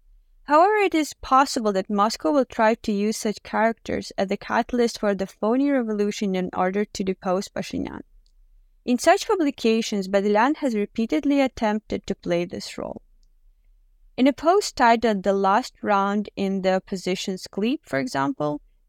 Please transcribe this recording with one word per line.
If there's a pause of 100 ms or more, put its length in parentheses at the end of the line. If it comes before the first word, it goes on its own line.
(460)
However,
it
is
possible
that
Moscow
will
try
to
use
such
characters
as
the
catalyst
for
the
phony
revolution
in
order
to
depose
Pashinyan. (840)
In
such
publications,
Badalyan
has
repeatedly
attempted
to
play
this
role. (1120)
In
a
post
titled
The
Last
Round
in
the
Opposition's
Clip,
for
example, (280)